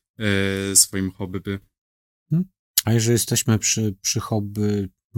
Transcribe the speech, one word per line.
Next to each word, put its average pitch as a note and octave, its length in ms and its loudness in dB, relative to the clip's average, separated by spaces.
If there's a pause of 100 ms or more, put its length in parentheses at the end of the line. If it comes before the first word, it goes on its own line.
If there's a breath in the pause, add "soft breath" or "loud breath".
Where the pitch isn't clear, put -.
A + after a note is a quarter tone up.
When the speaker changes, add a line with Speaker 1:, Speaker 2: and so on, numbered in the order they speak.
(200)
Speaker 1:
e, G2 560 0
swoim F#2+ 360 2
hobby. G2 480 -6 (680)
Speaker 2:
Hmm. E3+ 200 0 (360)
A A2 80 2
jeżeli A#2 200 4
jesteśmy A2+ 460 2
przy, G#2+ 420 -2
przy - 180 -2
hobby, G#2 680 -2 (280)